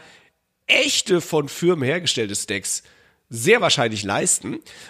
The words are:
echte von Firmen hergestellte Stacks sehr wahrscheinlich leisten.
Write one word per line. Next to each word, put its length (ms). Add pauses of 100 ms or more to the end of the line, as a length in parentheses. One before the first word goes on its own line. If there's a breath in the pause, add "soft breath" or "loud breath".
(680 soft breath)
echte 540
von 280
Firmen 360
hergestellte 520
Stacks 480 (440 soft breath)
sehr 320
wahrscheinlich 440
leisten. 560 (300 loud breath)